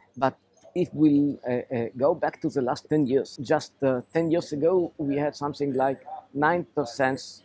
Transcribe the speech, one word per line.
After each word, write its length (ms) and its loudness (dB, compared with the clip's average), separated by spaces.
But 180 0
if 180 -2
we, 460 4
uh, 40 0
uh, 340 -2
go 200 2
back 260 -4
to 80 -2
the 140 -2
last 260 -4
ten 160 2
years, 360 0
just, 320 -2
uh, 180 2
ten 200 0
years 220 0
ago, 440 2
we 200 -2
had 180 0
something 380 -4
like 260 0
nine 320 2
percent 460 -2